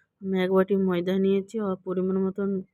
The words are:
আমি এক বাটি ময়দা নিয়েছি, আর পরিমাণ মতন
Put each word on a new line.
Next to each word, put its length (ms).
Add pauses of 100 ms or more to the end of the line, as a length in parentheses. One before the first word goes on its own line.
(220)
আমি 200
এক 120
বাটি 260
ময়দা 380
নিয়েছি, 420
আর 240
পরিমাণ 360
মতন 300 (240)